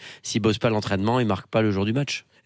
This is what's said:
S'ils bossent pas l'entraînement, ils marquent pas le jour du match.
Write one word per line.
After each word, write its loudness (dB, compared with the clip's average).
S'ils -2
bossent 2
pas 0
l'entraînement, 0
ils 2
marquent -2
pas 2
le 2
jour 0
du 0
match. -4